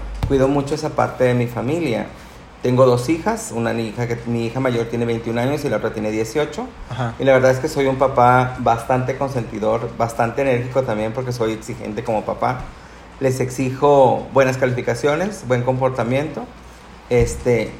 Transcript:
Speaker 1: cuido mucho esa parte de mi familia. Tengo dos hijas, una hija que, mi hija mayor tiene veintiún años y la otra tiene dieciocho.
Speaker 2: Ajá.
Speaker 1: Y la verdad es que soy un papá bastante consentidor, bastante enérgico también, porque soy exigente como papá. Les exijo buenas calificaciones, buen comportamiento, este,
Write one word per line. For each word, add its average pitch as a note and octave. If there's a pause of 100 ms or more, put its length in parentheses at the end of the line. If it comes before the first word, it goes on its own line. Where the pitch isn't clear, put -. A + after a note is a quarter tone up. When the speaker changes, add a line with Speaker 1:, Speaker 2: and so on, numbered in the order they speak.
(280)
Speaker 1:
cuido C3+
mucho C#3+
esa D3
parte -
de B2
mi B2
familia. A#2+ (560)
Tengo B2+
dos B2
hijas, G#3+
una A2+
hija A2+
que, A#2
mi A#2
hija A2+
mayor A#2
tiene A#2
veintiún A#2
años C#3
y C3+
la G#2+
otra G#2+
tiene G#2+
dieciocho. D3+ (240)
Speaker 2:
Ajá. A#2+
Speaker 1:
Y B2
la C3+
verdad C3
es B2+
que D3+
soy C#3
un C3
papá B2+
bastante B2
consentidor, A#2
bastante A#2
enérgico C3
también, A2
porque B2
soy A2+
exigente G#2+
como G#2+
papá. B2 (600)
Les C3
exijo B2+
buenas C3
calificaciones, C3+
buen A#2+
comportamiento, C3 (640)
este, A#2